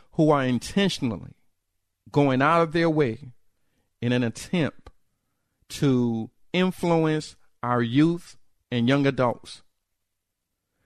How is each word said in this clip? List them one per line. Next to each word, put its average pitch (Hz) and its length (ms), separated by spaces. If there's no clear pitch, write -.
who 156 180
are 139 140
intentionally 127 920
going 135 320
out 170 200
of 160 100
their 170 180
way 135 420
in 120 120
an 123 100
attempt - 680
to 120 640
influence 170 840
our 120 200
youth 147 540
and 120 180
young 139 180
adults. 127 560